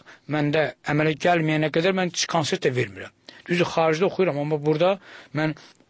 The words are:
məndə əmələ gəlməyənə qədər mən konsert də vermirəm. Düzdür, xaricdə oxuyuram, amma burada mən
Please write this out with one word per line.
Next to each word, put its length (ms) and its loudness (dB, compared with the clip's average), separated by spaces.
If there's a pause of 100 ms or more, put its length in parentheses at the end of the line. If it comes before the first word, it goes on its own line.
(300)
məndə 400 0 (180)
əmələ 300 0
gəlməyənə 560 2
qədər 240 2
mən 160 -2 (180)
konsert 320 -2
də 120 2
vermirəm. 360 -6 (360)
Düzdür, 200 0
xaricdə 400 2
oxuyuram, 320 0
amma 240 -2
burada 300 2 (420)
mən 200 -2 (340)